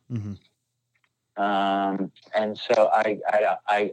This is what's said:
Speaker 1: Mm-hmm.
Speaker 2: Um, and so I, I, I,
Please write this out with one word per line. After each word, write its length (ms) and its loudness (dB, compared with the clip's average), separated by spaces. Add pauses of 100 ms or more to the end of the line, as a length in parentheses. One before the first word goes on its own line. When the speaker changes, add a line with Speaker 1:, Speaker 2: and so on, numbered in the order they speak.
(100)
Speaker 1:
Mm-hmm. 220 -8 (1120)
Speaker 2:
Um, 680 0 (240)
and 240 -2
so 340 4
I, 260 2 (100)
I, 280 2 (120)
I, 240 0